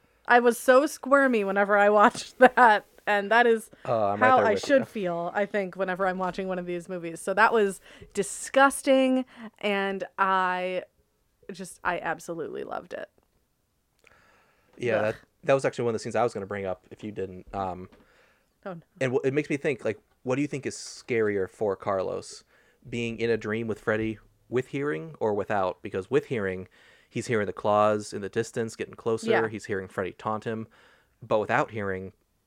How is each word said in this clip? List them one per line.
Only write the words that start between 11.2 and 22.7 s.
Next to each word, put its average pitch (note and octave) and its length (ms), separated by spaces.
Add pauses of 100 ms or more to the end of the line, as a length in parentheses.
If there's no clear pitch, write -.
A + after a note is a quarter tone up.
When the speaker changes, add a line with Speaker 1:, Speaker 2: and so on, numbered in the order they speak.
Speaker 1:
just, F3+ 320
I F3+ 160
absolutely E3 640
loved - 300
it. - 160 (1700)
Speaker 2:
Yeah, A#2 180
Speaker 1:
Ugh. G#2 80
Speaker 2:
that, A2 120 (280)
that C#3 100
was C3+ 120
actually B2 200
one A#2 100
of G#2+ 40
the - 40
scenes A2+ 120
I A2 80
was A#2+ 100
gonna G2 120
bring G2 200
up F#2 260
if - 120
you G#2+ 80
didn't. F#2 420
Um, F#2 360 (760)
Speaker 1:
Oh, F#3+ 80
no. E3+ 80 (180)
Speaker 2:
and B2+ 140
w-, B2 100
it C3+ 100
makes D3 160
me D#3 60
think, C#3 300
like, G#2+ 140 (240)
what B2+ 120
do C#3 60
you C#3+ 60
think C3 180
is A2 100
scarier G#2 720
for G2+ 280
Carlos? F#2+ 680 (460)